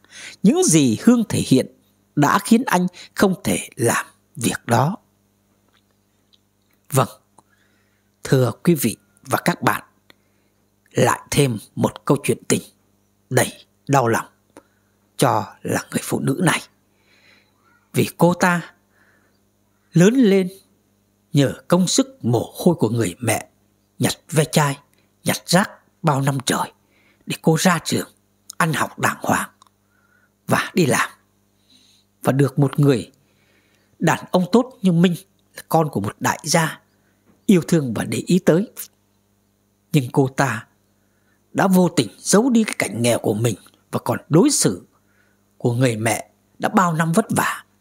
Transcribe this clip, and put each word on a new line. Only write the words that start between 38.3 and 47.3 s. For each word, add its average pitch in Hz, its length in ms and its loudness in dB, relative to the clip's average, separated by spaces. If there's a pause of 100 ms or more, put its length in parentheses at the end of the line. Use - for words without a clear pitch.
tới. 185 340 2 (1200)
Nhưng 143 200 0
cô 131 160 0
ta 127 380 -4 (840)
đã 160 140 0
vô 180 220 2
tình 117 200 -2 (100)
giấu 233 320 2
đi 226 140 2
cái - 140 -4
cảnh 101 240 -4
nghèo 117 160 2
của 113 160 -2
mình 110 220 -2 (340)
và - 140 -6
còn 113 140 -4 (100)
đối 202 220 4
xử - 360 -2 (720)
của 123 140 0
người 120 240 0
mẹ 110 340 -4 (280)
đã - 100 -4
bao 180 240 2
năm 160 200 -2
vất 220 180 0